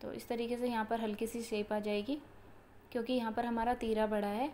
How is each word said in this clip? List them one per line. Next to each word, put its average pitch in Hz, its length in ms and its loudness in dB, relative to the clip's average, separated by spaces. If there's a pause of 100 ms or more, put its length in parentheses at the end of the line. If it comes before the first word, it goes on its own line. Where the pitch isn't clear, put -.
तो - 120 -8
इस - 140 -8
तरीके 240 300 0
से 247 100 0
यहाँ 226 180 2
पर 226 160 0
हल्की 220 260 0
सी 233 140 -4
shape 208 320 0
आ 214 60 2
जाएगी 208 400 0 (720)
क्योंकि 240 220 0
यहाँ 226 180 2
पर 240 140 0
हमारा 233 280 2
तीरा 220 340 2
बड़ा 208 200 2
है। 226 260 0